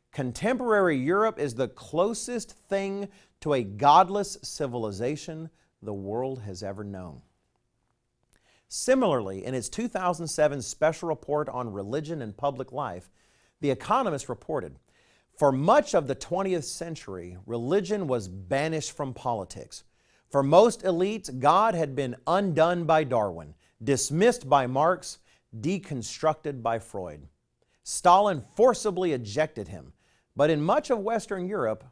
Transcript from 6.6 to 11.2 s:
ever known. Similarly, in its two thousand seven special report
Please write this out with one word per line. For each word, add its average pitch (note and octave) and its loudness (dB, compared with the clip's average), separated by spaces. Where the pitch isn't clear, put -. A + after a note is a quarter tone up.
ever G2 -10
known. F#2 -12
Similarly, C3+ 0
in B2+ -4
its B2+ -4
two A#3 -6
thousand F3+ -2
seven D3 0
special D#3 -2
report D3+ -4